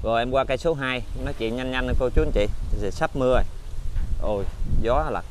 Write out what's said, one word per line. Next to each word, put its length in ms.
Rồi, 160
em 100
qua 140
cây 140
số 160
hai, 280
nói 140
chuyện 180
nhanh 140
nhanh 180
cô 140
chú, 80
anh 120
chị, 120
thì 200
sắp 260
mưa 180
rồi. 80
Ôi, 220
gió 280
là. 200